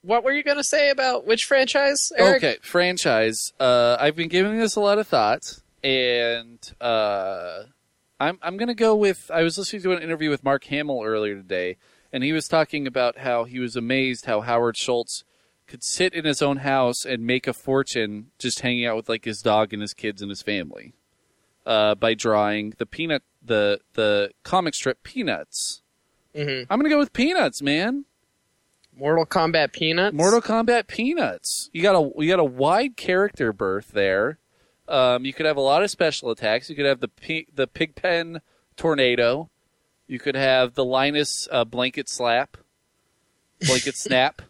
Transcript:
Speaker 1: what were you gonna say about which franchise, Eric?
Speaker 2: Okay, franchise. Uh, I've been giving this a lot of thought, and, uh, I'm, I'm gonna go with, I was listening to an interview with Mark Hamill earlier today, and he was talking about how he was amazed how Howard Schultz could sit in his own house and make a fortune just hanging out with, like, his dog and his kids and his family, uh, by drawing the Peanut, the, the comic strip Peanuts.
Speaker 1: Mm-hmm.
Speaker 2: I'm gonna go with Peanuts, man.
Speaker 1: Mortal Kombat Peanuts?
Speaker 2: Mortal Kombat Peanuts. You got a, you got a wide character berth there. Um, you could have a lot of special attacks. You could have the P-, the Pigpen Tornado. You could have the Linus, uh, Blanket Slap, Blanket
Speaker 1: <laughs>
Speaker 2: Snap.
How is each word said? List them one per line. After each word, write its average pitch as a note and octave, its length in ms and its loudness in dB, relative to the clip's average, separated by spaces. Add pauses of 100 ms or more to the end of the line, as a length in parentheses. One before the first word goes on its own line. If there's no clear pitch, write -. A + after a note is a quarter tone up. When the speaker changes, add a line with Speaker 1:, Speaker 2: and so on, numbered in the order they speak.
Speaker 1:
what A3+ 220 0
were C4 80 2
you C#4+ 100 0
gonna C#4+ 220 0
say C#4+ 260 2
about C4 360 0
which A#3 180 2
franchise, C#4 720 2
Eric? - 280 6
Speaker 2:
Okay, A#2+ 180 0
franchise. C#3+ 960 0
Uh, B2 400 6
I've D3+ 180 2
been E3 120 -4
giving G3 300 0
this A3 180 0
a G#3+ 40 0
lot G3+ 180 4
of G#3+ 80 -2
thought, A#2 520 0 (240)
and, A#2+ 760 0 (220)
uh, G2 840 -2 (560)
I'm, E3+ 220 -2
I'm F3 140 -8
gonna A#3 180 -4
go A3 200 2
with, G3+ 380 0
I E3 100 2
was E3 160 0
listening G3 240 -8
to F#3 100 0
an E3+ 100 -2
interview D#3 280 -4
with C#3 140 -4
Mark C#3 200 0
Hamill C#3+ 400 -4
earlier G#2+ 320 -2
today, F#2 400 -6 (360)
and C3 100 -6
he D3 100 -2
was D#3 160 -4
talking D3+ 380 0
about B2 320 -2
how A#2+ 260 -2
he B2 140 -10
was B2 180 -6
amazed B2+ 500 -2
how A2 160 0
Howard A#2+ 340 0
Schultz - 480 -4 (420)
could - 160 -20
sit - 300 -2
in E3 140 -8
his D3 160 0
own C#3 160 0
house C3+ 480 0
and A#2+ 200 -6
make B2+ 200 0
a B2+ 80 -2
fortune A#2 840 -2
just - 220 -6
hanging B2 240 -2
out A2 120 -2
with, A2+ 120 -6
like, A2+ 160 -4
his G#2+ 160 -6
dog G#2+ 320 4
and G#2 80 -8
his G#2 140 -8
kids G#2 260 -8
and G2+ 100 -10
his F#2+ 120 -12
family, D2+ 500 -8 (720)
uh, G#2+ 300 2
by A2+ 180 0
drawing G#2+ 640 0
the - 80 -6
Peanut, D#3+ 380 -6 (200)
the, G#2 380 0 (140)
the G#2 360 0 (120)
comic F3+ 320 0
strip - 280 -4
Peanuts. - 760 -6 (540)
Speaker 1:
Mm-hmm. C#3 380 -6
Speaker 2:
I'm A3 60 2
gonna D4+ 100 2
go D4 100 4
with C#4+ 140 2
Peanuts, B3+ 500 0
man. F#3+ 420 0 (880)
Speaker 1:
Mortal D3+ 320 2
Kombat E3 460 2
Peanuts? E3 420 0
Speaker 2:
Mortal G3+ 280 4
Kombat A3+ 440 2
Peanuts. A3+ 840 -4
You E3 100 -4
got G3 140 6
a, D3 140 2 (120)
you D#3 60 2
got F#3 120 4
a D#3 40 4
wide D#3+ 520 0
character F3+ 560 0
berth G2 400 -4
there. G2+ 460 0 (500)
Um, B2+ 360 2
you C3+ 80 -6
could D#3 140 -4
have D3+ 100 2
a C#3 60 0
lot C#3+ 200 4
of G3+ 80 -2
special D3 400 -2
attacks. A2+ 380 -2
You D3+ 80 -12
could C#3+ 100 -2
have C3 140 2
the B2 80 -4
P-, - 460 -10
the C3 120 0
Pigpen E3 760 -4 (360)
Tornado. C3 720 0 (580)
You C3 120 -10
could C#3 160 -4
have C3 400 2
the C3+ 100 0
Linus, C#3 640 0
uh, A#2+ 140 2
Blanket B2 460 -4
Slap, B2 480 -2 (1080)
Blanket C3 300 0
Speaker 1:
<laughs> - 0 -
Speaker 2:
Snap. C3 540 0